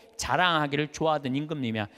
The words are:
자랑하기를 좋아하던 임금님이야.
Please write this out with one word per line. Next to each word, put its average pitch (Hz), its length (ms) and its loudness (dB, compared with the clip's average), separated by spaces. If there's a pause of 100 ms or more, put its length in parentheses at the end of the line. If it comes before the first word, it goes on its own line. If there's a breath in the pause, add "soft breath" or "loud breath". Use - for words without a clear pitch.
(160 loud breath)
자랑하기를 151 720 2
좋아하던 147 480 0
임금님이야. 131 600 -2